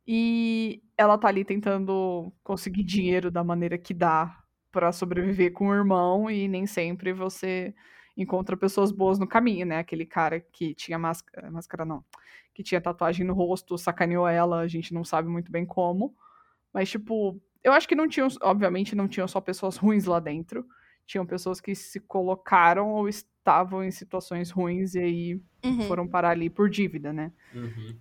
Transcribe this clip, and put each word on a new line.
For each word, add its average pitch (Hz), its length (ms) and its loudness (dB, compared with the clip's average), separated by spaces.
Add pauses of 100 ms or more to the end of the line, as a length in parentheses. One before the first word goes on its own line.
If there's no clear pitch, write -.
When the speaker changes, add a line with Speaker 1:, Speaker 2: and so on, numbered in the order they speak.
Speaker 1:
e 226 760 0 (160)
ela 208 200 8
tá 214 100 2
ali 196 180 2
tentando 190 840 -2 (120)
conseguir 190 400 -4
dinheiro 180 480 0
da 170 120 -2
maneira 170 340 -2
que 175 160 -10
dá 170 440 2 (340)
pra 175 200 2
sobreviver 180 600 0
com 202 160 2
o 202 40 4
irmão, 196 560 4
e 202 180 0
nem 190 180 -2
sempre 185 480 -2
você 185 600 -4 (440)
encontra 185 400 -2
pessoas 196 340 2
boas 190 260 2
no 190 100 0
caminho, 220 380 2
né? 160 140 -2
Aquele 165 260 -6
cara 165 340 0
que 160 340 -6
tinha 165 260 -8
máscara, 165 500 -6
máscara 165 360 -10
não, 156 180 -8 (500)
que - 100 -12
tinha 175 180 0
tatuagem 175 440 0
no 180 80 0
rosto, 180 440 -2
sacaneou 175 500 0
ela, 170 320 2
a 170 80 -2
gente 165 260 -6
não 170 100 -4
sabe 165 260 -2
muito 170 220 -6
bem 170 140 -4
como, 185 480 -2 (600)
mas, 196 160 -2
tipo, 214 500 -4 (240)
eu 254 80 6
acho 302 160 6
que 320 80 2
não 311 120 2
tinham, 269 200 0 (140)
obviamente, 196 540 2
não 196 120 0
tinham 190 200 -4
só 190 120 -4
pessoas 190 380 -4
ruins 208 280 4
lá 175 140 2
dentro, 165 460 -8 (400)
tinham 190 200 -4
pessoas 185 360 -6
que 196 140 -6
se - 240 -12
colocaram 185 920 4
ou 208 180 0
estavam 190 760 0
em 190 80 -4
situações 180 600 -8
ruins 180 440 -2
e 180 40 -2
aí 175 420 -2 (240)
Speaker 2:
Uhum. 247 220 0
Speaker 1:
foram 175 200 -2
parar 175 240 2
ali 170 180 0
por 208 200 4
dívida, 160 440 -2
né? 156 180 -6 (240)
Speaker 3:
Uhum. 117 460 -10